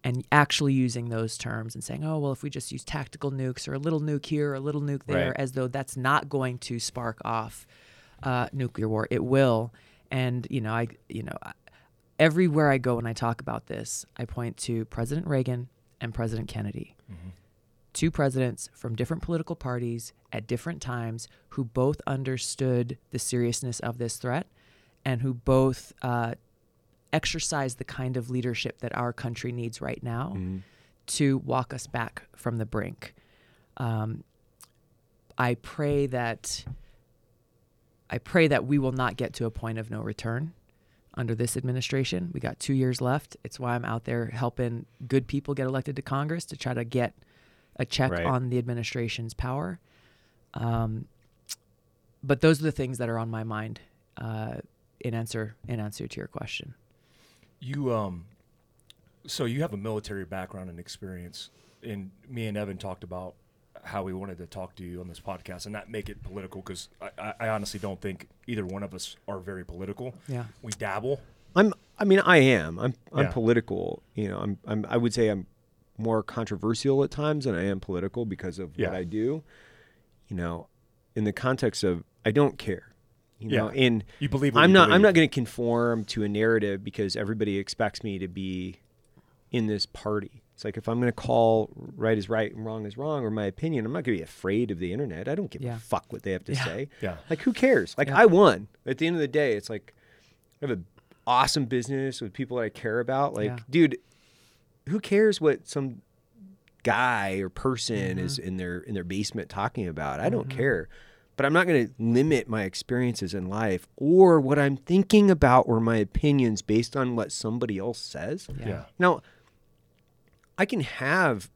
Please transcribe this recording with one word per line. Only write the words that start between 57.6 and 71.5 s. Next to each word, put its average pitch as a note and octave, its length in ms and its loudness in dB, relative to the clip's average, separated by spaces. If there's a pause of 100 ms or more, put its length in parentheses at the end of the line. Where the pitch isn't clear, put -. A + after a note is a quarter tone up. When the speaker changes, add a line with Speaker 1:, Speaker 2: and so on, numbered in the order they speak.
Speaker 3:
You, C3+ 340 -4
um, F#2+ 320 -4 (1000)
so - 200 -6
you B2+ 160 -2
have C#3 100 -4
a G2+ 40 -8
military G#2 480 -6
background F#2 460 -10
and E2+ 80 -14
experience, F2 720 -14 (320)
and G2 280 -10 (180)
me A#2 180 -8
and G#2 100 -6
Evan G2 220 -6
talked F#2+ 260 -10
about F2+ 300 -12 (480)
how G2+ 200 -8
we F#2+ 100 -6
wanted F#2 260 -10
to F2 80 -14
talk F#2 300 -12
to F2+ 80 -16
you F2 160 -10
on F2+ 80 -12
this E2 120 -16
podcast F#2 460 -12
and G#2 60 -12
not G#2 180 -12
make G#2+ 180 -8
it G#2 140 -14
political, F#2+ 400 -12
'cause - 260 -12 (140)
I, G2+ 160 -12
I, G#2 220 -8
I A2+ 80 -2
honestly G#2 320 -4
don't G2 200 -6
think F#2+ 280 -8 (180)
either G#2+ 180 -4
one F#2+ 180 -6
of F#2 120 -10
us - 220 -12 (120)
are G2 120 -6
very F#2 240 -10
political. G2 500 -10 (140)
Speaker 1:
Yeah. A#2+ 160 -6 (180)
Speaker 3:
We A2 100 -10
dabble. G#2+ 480 -4 (360)